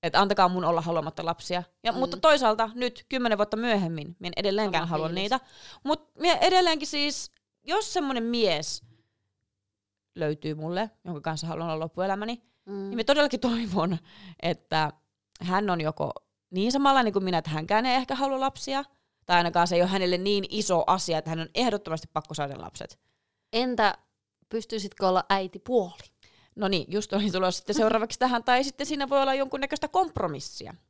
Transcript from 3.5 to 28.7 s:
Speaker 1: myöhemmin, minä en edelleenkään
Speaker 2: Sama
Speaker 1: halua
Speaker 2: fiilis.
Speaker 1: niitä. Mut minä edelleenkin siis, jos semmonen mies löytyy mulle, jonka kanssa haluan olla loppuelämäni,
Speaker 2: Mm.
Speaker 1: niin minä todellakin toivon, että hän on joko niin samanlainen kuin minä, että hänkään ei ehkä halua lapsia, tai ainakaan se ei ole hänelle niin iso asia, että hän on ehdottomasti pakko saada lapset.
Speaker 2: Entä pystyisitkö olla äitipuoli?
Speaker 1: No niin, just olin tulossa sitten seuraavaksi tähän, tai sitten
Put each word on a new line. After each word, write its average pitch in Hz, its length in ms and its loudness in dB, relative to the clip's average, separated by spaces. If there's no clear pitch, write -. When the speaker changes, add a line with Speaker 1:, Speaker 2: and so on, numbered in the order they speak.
Speaker 1:
myöhemmin, 170 600 -2
minä 175 80 -8
en 196 80 -2
edelleenkään 196 380 0
Speaker 2:
Sama 170 80 -6
Speaker 1:
halua 156 160 0
Speaker 2:
fiilis. 175 140 -4
Speaker 1:
niitä. 214 180 0
Mut 302 360 -4
minä 339 140 4
edelleenkin 339 540 4
siis, 285 440 -4
jos 403 260 -2
semmonen 269 300 -2
mies 214 600 -2
löytyy 156 380 -4
mulle, 170 360 -4
jonka 165 160 -8
kanssa 160 260 -6
haluan 165 220 -6
olla 156 140 -4
loppuelämäni, 196 580 -4
Speaker 2:
Mm. 196 80 -12
Speaker 1:
niin 196 160 -8
minä 226 140 -4
todellakin 285 360 2
toivon, 196 580 0
että 156 500 -2
hän 185 280 0
on 170 120 0
joko 151 300 -2
niin 196 220 0
samanlainen 269 420 4
kuin 190 120 0
minä, 180 120 0
että 160 120 -2
hänkään 160 360 0
ei 247 100 2
ehkä 262 200 0
halua 269 240 -2
lapsia, 269 440 -4
tai 175 120 4
ainakaan 170 300 4
se 180 80 0
ei 170 60 6
ole 180 80 4
hänelle 185 280 0
niin 196 320 0
iso 185 380 0
asia, 170 300 2
että 156 120 -6
hän 160 100 -4
on 160 160 -6
ehdottomasti 208 580 -2
pakko 156 200 -6
saada 143 280 -8
lapset. - 380 -14
Speaker 2:
Entä 233 440 2
pystyisitkö 214 580 -4
olla 185 220 4
äitipuoli? 196 760 -2
Speaker 1:
No 208 120 -2
niin, 190 220 0
just 202 240 -4
olin 208 180 0
tulossa 185 260 0
sitten - 180 -4
seuraavaksi 220 440 2
tähän, 247 240 2
tai 247 200 4
sitten 277 240 -6